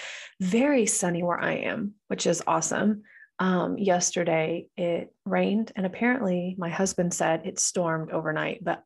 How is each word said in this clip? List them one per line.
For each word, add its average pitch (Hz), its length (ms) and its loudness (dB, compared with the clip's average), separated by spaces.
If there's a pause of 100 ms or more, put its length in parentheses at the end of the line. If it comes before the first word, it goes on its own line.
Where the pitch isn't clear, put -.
(400)
very 233 460 4
sunny 175 360 0
where 175 160 0
I 165 180 0
am, - 360 -4 (160)
which - 180 -2
is 170 200 2
awesome. 208 560 2 (360)
Um, 180 380 2
yesterday 175 920 0 (100)
it 175 340 -2 (140)
rained 190 500 2
and 190 80 -2
apparently 185 720 0
my 175 140 -4
husband 180 420 0
said 165 320 0
it - 140 -8
stormed 160 540 0
overnight, 156 520 -2
but - 220 -4